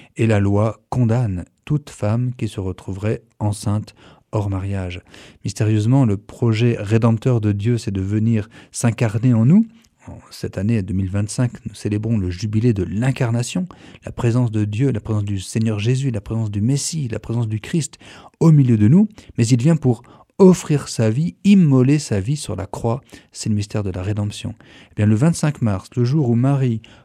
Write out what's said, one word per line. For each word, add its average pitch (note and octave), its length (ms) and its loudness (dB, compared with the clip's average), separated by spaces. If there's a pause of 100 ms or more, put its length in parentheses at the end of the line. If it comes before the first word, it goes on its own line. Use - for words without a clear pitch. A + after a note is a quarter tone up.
(160)
et A#2 100 0
la G#2+ 140 2
loi G2+ 480 0
condamne A2+ 560 0 (220)
toute D3 240 -4
femme A#2 440 -2
qui A#2 140 -6
se - 100 -12
retrouverait F#2+ 640 -6 (160)
enceinte G#2 560 -4 (380)
hors G#2 160 -2
mariage. F#2+ 540 -6 (420)
Mystérieusement, A2 640 2
le G2+ 100 0
projet A2+ 640 0
rédempteur A2+ 640 0
de G#2 100 2
Dieu, G#2 240 -2
c'est A2 140 -6
de F#2+ 100 -4
venir G#2+ 480 0 (240)
s'incarner A#2 640 0
en A2+ 100 4
nous. G3 220 6 (400)
En - 120 -18 (120)
cette - 260 -10
année G#2+ 260 0
deux F#2 120 -6
mille F#2+ 160 -2
vingt-cinq, G#2+ 420 -2 (140)
nous - 80 -12
célébrons G#2+ 420 -2
le F#2 140 -2
jubilé G#2+ 420 0
de G2 100 0
l'incarnation, A#2+ 840 -2 (380)
la - 60 -12
présence A#2+ 400 0
de G#2+ 140 -2
Dieu, G#2 260 -2
la A2 100 -4
présence G#2+ 240 -4
du G2+ 140 -4
Seigneur A2 400 -4
Jésus, B2+ 320 -2
la G#2+ 120 -6
présence A2+ 280 -4
du G2+ 120 -2
Messie, C#3 460 -2
la A2 120 -8
présence A2+ 260 -4
du G#2+ 140 -4
Christ - 380 -6 (420)
au D#3+ 100 6
milieu B2+ 280 6
de G#2 100 6
nous, G3 200 6 (280)
mais A#2+ 100 2
il A#2+ 140 2
vient D#3+ 160 4
pour B2+ 260 0 (360)
offrir E3+ 500 4
sa A2 220 0
vie, D#3 240 -2 (100)
immoler D3+ 540 6
sa A2+ 220 -4
vie B2 160 -4
sur G#2 180 -8
la F#2+ 120 -8
croix. A#2+ 360 -4 (300)
C'est - 160 -10
le G#2+ 80 0
mystère G#2 260 -4
de G2 80 -6
la F#2 120 -6
rédemption. G#2 520 -6 (380)
Eh - 40 -20
bien, G#2+ 100 2
le A2 100 4
vingt-cinq D3+ 440 0
mars, G2+ 360 -4
le B2 80 0
jour C3+ 260 0
où A#2+ 40 2
Marie B2+ 460 0 (240)